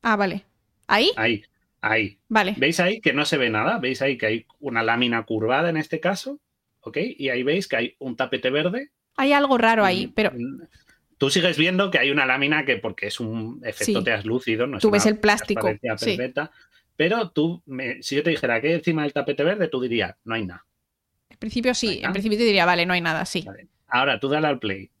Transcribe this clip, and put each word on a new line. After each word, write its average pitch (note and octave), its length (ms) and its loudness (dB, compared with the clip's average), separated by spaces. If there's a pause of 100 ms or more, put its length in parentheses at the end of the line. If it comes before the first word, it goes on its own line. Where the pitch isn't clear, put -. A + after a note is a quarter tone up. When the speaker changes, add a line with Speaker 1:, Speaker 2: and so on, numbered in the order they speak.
Speaker 1:
Ah, A3 140 2
vale. G3 280 -2 (420)
¿Ahí? A#3+ 300 4
Speaker 2:
Ahí, G#2 260 0 (380)
ahí. G#2+ 380 0 (100)
Speaker 1:
Vale. G#3 300 2
Speaker 2:
¿Veis D#3 200 2
ahí F#3+ 220 0
que C#3 140 2
no D3 100 2
se D3+ 140 0
ve B2 100 2
nada? A#2+ 300 0
¿Veis C3+ 240 -4
ahí C3+ 160 0
que A2+ 80 -2
hay A2+ 200 -2 (140)
una A#2+ 220 -2
lámina A#2 420 2
curvada A#2+ 460 0
en D#3+ 80 -2
este D#3 200 -6
caso? G3+ 420 -4 (400)
¿Ok? A2 180 -10 (180)
Y C3+ 140 -4
ahí B2 120 -2
veis D#3+ 240 0
que C3+ 100 -4
hay A#2 240 -4
un B2+ 160 -8
tapete B2+ 340 -2
verde. F3+ 400 -2 (260)
Speaker 1:
Hay C#4 160 2
algo C#4+ 240 4
raro A3+ 300 4
ahí, F#3 160 2
Speaker 2:
Y, - 60 -6
Speaker 1:
pero G#3+ 240 0
Speaker 2:
mm, A#3+ 280 -8 (560)
tú C#3 140 2
sigues E3+ 260 2
viendo F#3 340 2
que E3 80 2
hay C3 120 2
una C#3+ 160 2
lámina C#3 400 2
que, C3 100 2
porque G#2 300 -6
es - 120 -6
un A2+ 460 -6
efecto A2+ 360 -2
Speaker 1:
Sí. F#2+ 40 -4
Speaker 2:
translúcido, A2+ 600 0
no C3+ 100 -6
es - 60 -4
Speaker 1:
Tú A3 80 6
ves G3+ 160 2
Speaker 2:
una G#3+ 60 4
Speaker 1:
el G#3+ 80 -4
plástico, G#3+ 420 0
Speaker 2:
transparencia G#2+ 340 -2
Speaker 1:
sí. A2+ 220 -2
Speaker 2:
perfecta. B2+ 320 -6 (460)
Pero F3+ 340 0
tú, E3+ 340 -2
me, B2+ 380 -8
si - 140 -6
yo D3 60 0
te E3+ 80 2
dijera A#2+ 300 0
que C3+ 80 0
hay E3 60 4
encima D#3+ 300 0
del D3 100 -4
tapete C#3+ 280 -2
verde, F#3 260 0
tú C3 120 -2
dirías, A#2 340 -2 (100)
"No A2+ 100 -6
hay A2+ 100 -4
nada". F2+ 220 -12 (640)
Speaker 1:
En - 80 -20
principio A#3+ 360 -2
sí, - 120 -2
Speaker 2:
¿No G#3+ 60 0
hay - 40 -4
Speaker 1:
en - 60 -10
Speaker 2:
nada? F#3 100 -2
Speaker 1:
principio G#3 260 0
te A#3+ 60 4
diría, G3 220 6
"Vale, F3 180 4
no F3+ 80 0
hay F3+ 80 2
nada", E3 240 -2
sí. - 220 -6
Speaker 2:
Vale. - 220 -18 (200)
Ahora B2+ 320 2
tú C#3 80 -2
dale D3+ 200 2
al C3+ 100 0
play. G2 320 -6 (100)